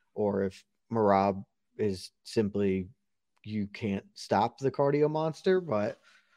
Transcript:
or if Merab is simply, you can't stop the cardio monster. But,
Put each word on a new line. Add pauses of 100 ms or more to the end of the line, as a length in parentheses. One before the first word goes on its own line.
(140)
or
if (280)
Merab (320)
is (100)
simply, (560)
you
can't (100)
stop
the
cardio
monster.
But, (380)